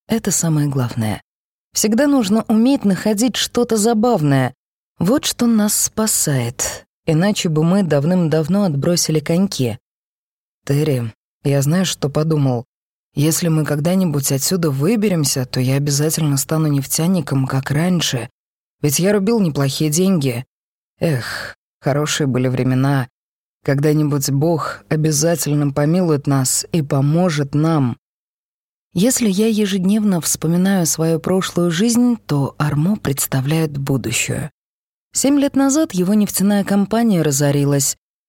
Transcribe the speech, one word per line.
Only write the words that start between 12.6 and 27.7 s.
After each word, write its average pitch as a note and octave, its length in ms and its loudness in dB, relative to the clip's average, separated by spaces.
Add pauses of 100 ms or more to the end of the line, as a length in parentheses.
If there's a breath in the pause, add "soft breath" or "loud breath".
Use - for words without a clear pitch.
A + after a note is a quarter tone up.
Если D#3 340 0
мы D#3 180 2
когда-нибудь D3+ 680 0
отсюда E3 400 0
выберемся, D#3 720 0
то - 140 -6
я C3 160 0
обязательно D3 600 0
стану D#3 300 -2
нефтяником, C#3+ 800 0
как C3 240 -4
раньше. D#3 580 -2 (520)
Ведь D3 180 0
я F#3+ 140 2
рубил G#3+ 260 2
неплохие C#3+ 500 0
деньги. D3+ 560 0 (540)
Эх, - 560 -4 (240)
хорошие D3 480 -2
были B2+ 200 0
времена. C3 600 0 (560)
Когда-нибудь D3 680 0
Бог D3+ 580 -2
обязательно D3+ 840 0
помилует D3+ 560 0
нас C3+ 440 0
и E3 100 0
поможет D3 760 0
нам. D3 420 0 (960)